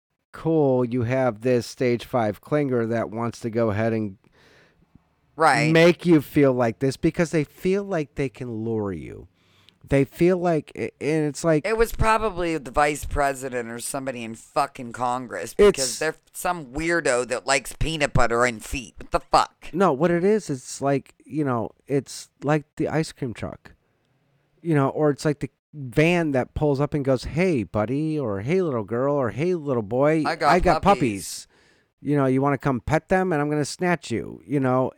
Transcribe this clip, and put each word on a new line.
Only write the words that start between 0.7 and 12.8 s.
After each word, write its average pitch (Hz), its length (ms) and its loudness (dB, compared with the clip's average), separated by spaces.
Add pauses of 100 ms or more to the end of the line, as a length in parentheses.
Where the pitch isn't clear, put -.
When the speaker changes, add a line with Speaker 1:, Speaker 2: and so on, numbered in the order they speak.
Speaker 1:
you 120 160 -4
have 123 400 -2
this 123 240 2
stage 120 400 -2
five 110 340 -2
clinger 127 480 -2
that 110 220 -2
wants 113 300 -6
to 117 100 -6
go 113 200 0
ahead 110 220 0
and 107 240 -4 (1200)
Speaker 2:
Right. 147 340 4
Speaker 1:
make 165 360 6
you 160 160 6
feel 139 320 4
like 120 240 0
this," 135 180 0
because 165 340 0
they 156 140 0
feel 196 400 -2
like 175 300 -6
they 135 160 -4
can 117 340 -8
lure 107 280 -2
you. 60 360 -12 (600)
They 139 160 2
feel 180 340 2
like, 170 360 -2
and - 160 -6 (100)
it's 151 440 -2
like 160 200 2
Speaker 2:
It 220 120 -2
was 226 160 2
probably 202 680 0
the 127 140 -10
vice 151 320 2